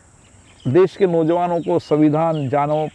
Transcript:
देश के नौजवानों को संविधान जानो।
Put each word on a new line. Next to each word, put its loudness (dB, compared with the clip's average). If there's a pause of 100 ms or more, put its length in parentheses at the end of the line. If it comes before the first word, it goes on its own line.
(720)
देश 2
के 0
नौजवानों 0
को -2
संविधान 0
जानो। -2